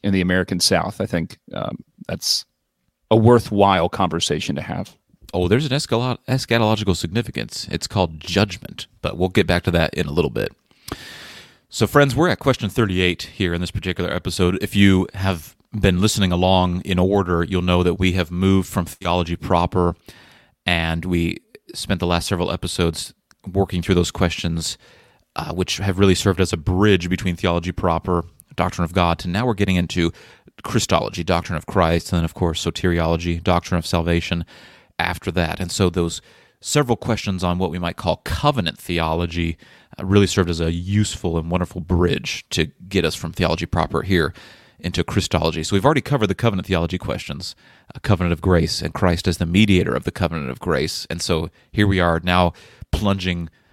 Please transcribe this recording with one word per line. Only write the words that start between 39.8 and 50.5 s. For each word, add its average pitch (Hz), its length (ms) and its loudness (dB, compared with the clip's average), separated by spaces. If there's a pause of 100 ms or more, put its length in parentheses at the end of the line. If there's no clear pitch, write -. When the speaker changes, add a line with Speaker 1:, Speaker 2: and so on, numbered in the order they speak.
Speaker 2:
uh, - 80 -8
really 98 220 6
served 90 200 0
as 82 120 -2
a 82 100 0
useful 90 640 0
and 82 140 -4
wonderful 90 300 -2
bridge 85 720 0
to 80 160 0 (220)
get 92 160 0
us 78 120 -2
from 80 160 -8
theology 85 340 0
proper - 360 -2
here 87 300 2 (460)
into 87 240 -2
Christology. 82 640 -2
So - 100 -2
we've 95 100 2
already 143 160 2
covered 113 280 0
the 95 60 -2
covenant 101 320 -2
theology 85 320 -2
questions, - 580 -8 (380)
a - 60 -16
covenant 90 320 2
of 80 80 -2
grace, 87 400 2
and 78 140 -6
Christ 87 320 0
as 87 120 0
the 87 80 -2
mediator 92 480 4
of - 100 -4
the - 60 -4
covenant 78 400 -4